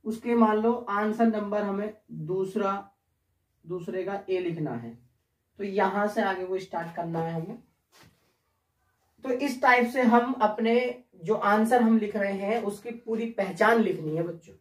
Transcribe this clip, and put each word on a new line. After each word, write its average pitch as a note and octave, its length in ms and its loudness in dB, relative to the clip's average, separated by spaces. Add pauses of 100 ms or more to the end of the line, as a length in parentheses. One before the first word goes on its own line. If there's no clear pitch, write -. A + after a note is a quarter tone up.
उसके A#3 300 -2
मान G#3+ 220 6
लो A#3 160 2 (160)
answer G#3+ 380 2
number G#3 360 -2
हमें G3+ 300 -4 (320)
दूसरा, F#3+ 460 -2 (920)
दूसरे F3+ 380 -6
का G3 160 -6 (100)
ए F#3 100 0
लिखना D#3+ 320 -4
है, A#2 220 -10 (640)
तो G3+ 40 -6
यहां G3 440 0
से G#3+ 140 -2
आगे F#3+ 220 -2
वो F#3 160 -4
start E3+ 360 -8
करना E3 240 -4
है E3 140 -4
हमें। F3+ 280 -8 (1600)
तो B3+ 60 -4
इस C4 300 -2
type B3 280 6
से C4 140 0
हम A#3+ 280 4 (100)
अपने A3 320 2 (500)
जो G#3 120 0
answer A3 460 4
हम A3+ 160 6
लिख G#3 180 -2
रहे G3 180 -2
हैं G3+ 300 -2
उसकी G3+ 280 -6
पूरी A3+ 400 -6
पहचान G#3 500 2
लिखनी D#3 340 -2
है E3+ 80 0
बच्चों। E3+ 380 -10